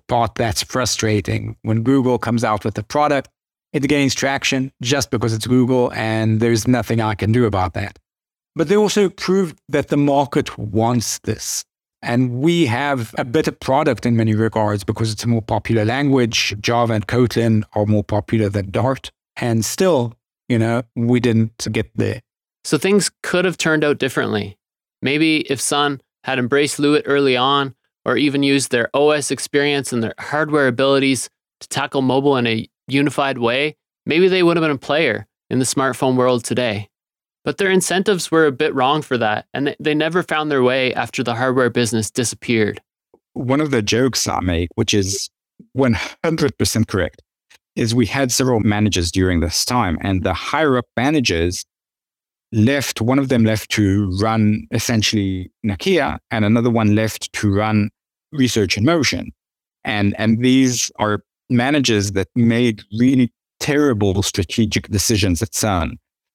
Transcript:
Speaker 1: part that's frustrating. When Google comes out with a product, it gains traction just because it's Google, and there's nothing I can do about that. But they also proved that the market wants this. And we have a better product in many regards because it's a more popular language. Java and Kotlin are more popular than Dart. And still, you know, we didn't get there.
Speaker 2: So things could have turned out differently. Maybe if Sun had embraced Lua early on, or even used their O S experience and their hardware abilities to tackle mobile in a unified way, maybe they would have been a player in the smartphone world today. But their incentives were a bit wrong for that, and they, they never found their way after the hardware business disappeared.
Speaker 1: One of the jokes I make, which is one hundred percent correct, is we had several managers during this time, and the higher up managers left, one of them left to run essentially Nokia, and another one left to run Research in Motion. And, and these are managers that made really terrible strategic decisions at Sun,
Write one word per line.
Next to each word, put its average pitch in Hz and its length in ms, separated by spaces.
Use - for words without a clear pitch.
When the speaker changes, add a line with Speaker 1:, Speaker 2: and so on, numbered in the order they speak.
Speaker 1:
part 117 280
that's 117 280
frustrating. 110 1000
When 113 200
Google 127 340
comes 113 280
out 107 180
with 107 140
a 107 60
product, 147 460
it 139 140
gains 139 280
traction 135 560
just 127 300
because 113 220
it's 110 140
Google, 127 460
and 110 460
there's 117 280
nothing 120 340
I 107 140
can 101 160
do 123 140
about 95 280
that. 101 260
But 151 140
they 202 80
also 208 320
proved 185 500
that 139 200
the 151 80
market 143 600
wants 110 600
this. - 440
And 123 400
we 170 260
have 127 500
a 147 80
better 147 260
product 135 540
in 120 100
many 110 200
regards 107 480
because 110 280
it's 107 120
a 117 40
more 117 140
popular 110 420
language. 123 800
Java 117 320
and 107 140
Kotlin 117 560
are 104 120
more 104 180
popular 104 460
than 98 220
Dart. 123 400
And 117 300
still, 139 480
you 123 100
know, 117 260
we 120 240
didn't 113 520
get 113 240
there. 110 260
Speaker 2:
So - 140
things 196 340
could 180 220
have 180 120
turned 156 260
out 147 140
differently. 107 600
Maybe 151 400
if 135 200
Sun 143 400
had 131 160
embraced 143 400
Lua 147 260
early 139 320
on, 139 380
or 123 100
even 143 260
used 139 300
their 120 220
O 147 180
S 147 200
experience 143 600
and 120 100
their 110 160
hardware 151 500
abilities 135 600
to - 80
tackle 139 340
mobile 135 360
in 120 100
a 113 200
unified 139 500
way, 127 380
maybe 170 220
they 185 160
would 170 120
have 170 80
been 156 80
a 135 60
player 127 500
in 120 100
the 131 60
smartphone 131 500
world 127 280
today. 107 460
But 147 160
their 196 100
incentives 185 600
were 160 160
a 147 60
bit 147 240
wrong 139 260
for 135 160
that, 110 360
and 139 140
they, - 120
they 151 160
never 160 260
found 156 300
their 135 120
way 127 300
after 120 300
the 120 120
hardware 127 340
business 113 420
disappeared. 113 680
Speaker 1:
One 135 280
of 151 100
the 123 100
jokes 113 460
I 92 140
make, 87 340
which 113 180
is 101 360
one 127 240
hundred 156 320
percent 110 320
correct, 90 320
is 113 180
we 123 100
had 131 280
several 127 260
managers 104 520
during 92 280
this 80 240
time, 110 380
and 95 220
the 92 100
higher 143 440
up 120 100
managers 113 680
left, 120 500
one 127 180
of 135 100
them 120 140
left 110 280
to 101 380
run 110 520
essentially 104 800
Nokia, 143 540
and 113 120
another 117 260
one 110 260
left 110 380
to - 160
run 107 400
Research 117 440
in 101 60
Motion. 143 480
And, 101 340
and 110 240
these 127 540
are 104 260
managers 120 640
that 95 240
made 117 480
really 127 320
terrible 110 600
strategic - 680
decisions 98 520
at - 140
Sun, 87 420